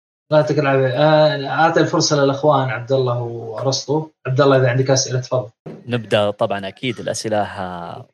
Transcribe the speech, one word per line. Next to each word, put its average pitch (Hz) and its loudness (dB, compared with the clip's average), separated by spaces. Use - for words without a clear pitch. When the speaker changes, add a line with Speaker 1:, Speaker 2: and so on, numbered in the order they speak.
Speaker 1:
لا 151 4
يعطيك 147 2
العافية. 135 2
آه، 147 4
أعطي 165 2
الفرصة 151 2
للأخوان 135 2
عبد 117 -6
الله 123 0
وأرسطو. 117 -4
عبد 131 0
الله، 139 4
إذا 123 4
عندك 131 0
أسئلة 127 0
تفضل. 127 -4
Speaker 2:
نبدأ 107 -2
طبعًا 98 -4
أكيد 120 -8
الأسئلة، 104 -4
آه، 90 -10